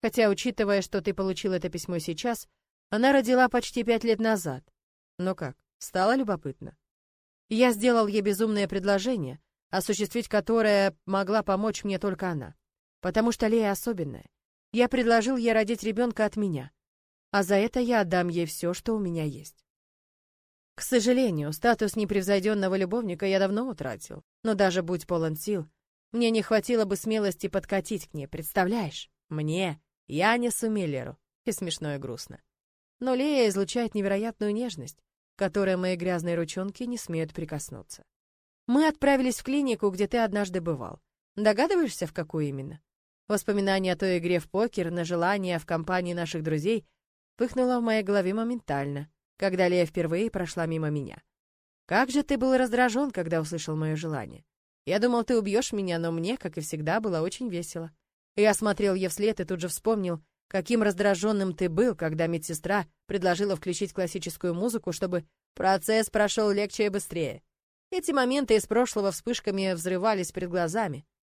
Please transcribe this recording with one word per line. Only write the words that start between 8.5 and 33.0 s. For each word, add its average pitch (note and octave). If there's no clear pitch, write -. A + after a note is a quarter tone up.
предложение, F#3+
осуществить G3+
которое G#3
могла G3
помочь G#3
мне G3
только F#3+
она. C3+
Потому A3
что A3+
Лея G#3+
особенная. F3+
Я A#3+
предложил A#3
ей A3+
родить A3
ребенка A3
от G3+
меня, E3
а G3+
за F#3+
это A3+
я A#3
отдам F3
ей E3+
все, E3+
что A3+
у A3
меня E3+
есть. -
К -
сожалению, G#3+
статус A3
непревзойденного G3
любовника F#3+
я F#3+
давно G3
утратил, -
но A3
даже F#3
будь E3+
полон D#3+
сил, E3+
мне A#3
не A3+
хватило A3
бы G3
смелости G#3
подкатить G3
к -
ней, C#3+
представляешь? F#3+
Мне, D#3
Янису A3+
Миллеру. D3
И A#3
смешно, D#3+
и C#3
грустно. B2